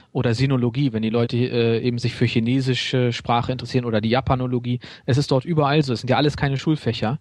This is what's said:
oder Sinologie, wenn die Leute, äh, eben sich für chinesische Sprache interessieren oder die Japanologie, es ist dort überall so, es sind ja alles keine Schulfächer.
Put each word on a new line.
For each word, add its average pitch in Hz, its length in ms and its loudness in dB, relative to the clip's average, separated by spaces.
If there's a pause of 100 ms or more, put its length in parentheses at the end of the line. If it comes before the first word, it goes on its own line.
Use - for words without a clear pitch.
(120)
oder 123 220 2
Sinologie, 131 580 0
wenn 110 100 -2
die 110 80 0
Leute, 120 280 0
äh, 117 440 2
eben 120 160 0
sich 120 160 -2
für - 120 0
chinesische 123 880 0
Sprache 120 400 -2
interessieren 123 320 -4
oder 110 160 0
die 110 80 0
Japanologie, 123 720 0 (260)
es 123 120 2
ist 143 140 0
dort 135 140 2
überall 151 380 2
so, 131 100 -2
es 107 80 -4
sind 123 80 -6
ja 120 80 4
alles 147 180 2
keine 139 220 0
Schulfächer. 120 640 -2